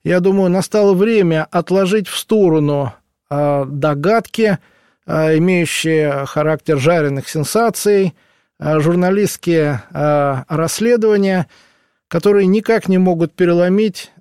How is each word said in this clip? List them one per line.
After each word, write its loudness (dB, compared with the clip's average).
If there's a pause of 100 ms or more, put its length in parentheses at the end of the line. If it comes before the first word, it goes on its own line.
я 0
думаю, 2
настало 0
время 2
отложить 0
в -10
сторону, 0 (360)
а, -2
догадки, 0 (480)
а, 0
имеющие 0
характер -2
жареных 0
сенсаций, -2 (420)
а, -2
журналистские, 0
а, -2
расследования, 0 (600)
которые 2
никак 0
не 2
могут 0
переломить, 0